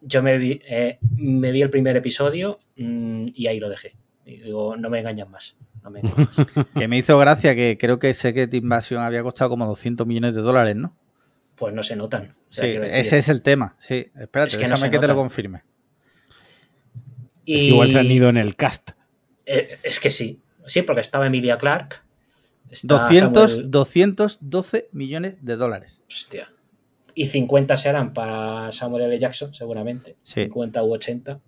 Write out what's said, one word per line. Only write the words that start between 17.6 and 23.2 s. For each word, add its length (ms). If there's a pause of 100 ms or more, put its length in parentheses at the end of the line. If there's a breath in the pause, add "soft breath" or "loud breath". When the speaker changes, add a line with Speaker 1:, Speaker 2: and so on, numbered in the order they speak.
Speaker 2:
igual 240
se 80
han 120
ido 180
en 80
el 180
cast. 360 (540)
Speaker 1:
Eh, 380
es 160
que 100
sí. 300 (280)
Sí, 140
porque 200
estaba 260
Emilia 320
Clarke, 380 (760)
está 240
Speaker 3:
Doscientos, 560